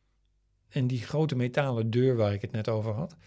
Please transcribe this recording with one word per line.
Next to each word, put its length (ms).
En 180
die 160
grote 340
metalen 540
deur 260
waar 160
ik 80
het 120
net 160
over 240
had, 240